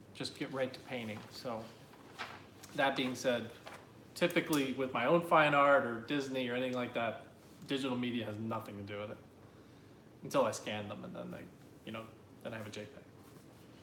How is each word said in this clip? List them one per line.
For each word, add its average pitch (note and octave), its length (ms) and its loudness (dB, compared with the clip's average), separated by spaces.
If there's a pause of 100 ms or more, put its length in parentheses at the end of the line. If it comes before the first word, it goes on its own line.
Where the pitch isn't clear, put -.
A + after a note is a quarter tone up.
(140)
just - 220 -8
get C#3 160 -6
right C3 200 -2
to - 80 -12
painting. A2+ 380 -6 (120)
So - 320 -6 (1120)
that C3+ 220 2
being B2+ 180 0
said, A#2+ 360 0 (640)
typically D3+ 580 2
with B2+ 200 -2
my A#2+ 140 2
own E3+ 140 8
fine D#3 340 6
art C#3+ 300 8
or A#2 160 -2
Disney C3 480 -2
or A#2+ 60 -2
anything B2+ 200 0
like A#2+ 200 -2
that, A2+ 320 -2 (420)
digital C3 280 0
media A#2+ 300 -2
has G#2 120 -6
nothing A2 380 -4
to G2+ 60 -8
do G2+ 180 -8
with G#2+ 120 -6
it - 40 -10 (1080)
until B2+ 200 4
I A2 60 4
scan G#2+ 380 -6
them, G2+ 160 -10
and - 100 -12
then - 160 -10
they, - 140 -12 (420)
you A2 60 -10
know, A2+ 100 -8 (400)
then A#2 100 -8
I A2 60 -8
have G#2+ 80 -8
a G#2 40 -10
J G#2 120 -10
peg. - 220 -16 (800)